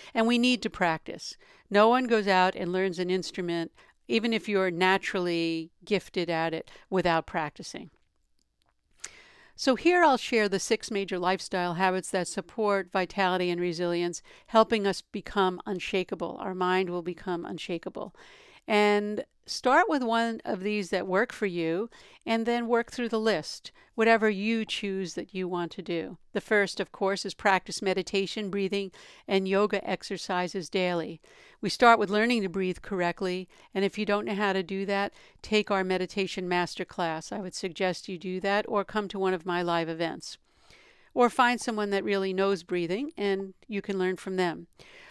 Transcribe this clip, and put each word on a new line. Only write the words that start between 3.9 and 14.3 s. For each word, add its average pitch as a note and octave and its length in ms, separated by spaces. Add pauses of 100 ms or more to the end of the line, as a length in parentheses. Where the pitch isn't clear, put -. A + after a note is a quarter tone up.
even A3+ 260
if G#3+ 160
you're F#3+ 220
naturally E3+ 1000 (140)
gifted F3 460
at E3 240
it, - 160 (200)
without E3+ 360
practicing. D#3+ 640 (1700)
So C4 180
here F4 300
I'll C#4 120
share G#3+ 320
the F#3 120
six - 280
major G3 300
lifestyle F3+ 560
habits F#3 360
that F3+ 180
support G3+ 640
vitality F#3 580
and F3 100
resilience, F3 640 (240)